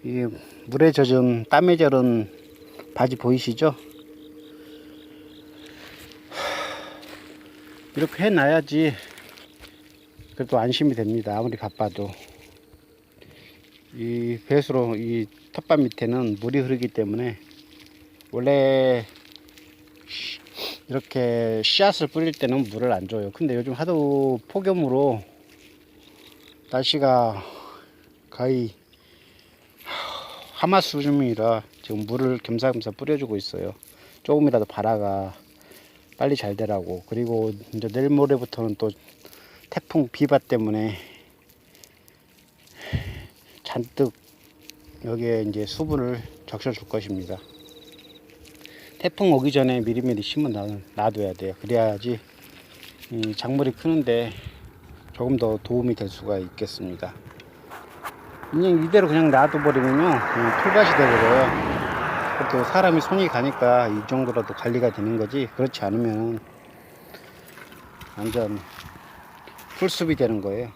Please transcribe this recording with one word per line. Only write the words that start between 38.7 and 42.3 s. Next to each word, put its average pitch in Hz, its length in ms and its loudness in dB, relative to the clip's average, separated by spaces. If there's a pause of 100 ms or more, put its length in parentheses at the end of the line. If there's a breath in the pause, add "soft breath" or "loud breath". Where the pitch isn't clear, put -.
또 110 140 -2 (760 loud breath)
태풍 151 400 -2
비바 139 300 2
때문에 107 580 -2 (2750 loud breath)